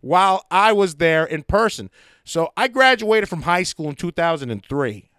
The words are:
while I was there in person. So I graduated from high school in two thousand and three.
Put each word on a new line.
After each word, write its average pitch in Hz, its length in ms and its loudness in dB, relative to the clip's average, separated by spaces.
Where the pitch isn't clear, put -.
while 185 500 2
I 202 220 4
was 196 220 0
there 160 280 2
in 156 200 -6
person. 190 460 -2
So 165 320 -4
I 247 100 0
graduated 226 640 2
from 160 140 -8
high 175 200 0
school 156 240 -8
in 147 80 -8
two 175 160 -8
thousand 165 400 -2
and 101 120 -8
three. 123 560 -4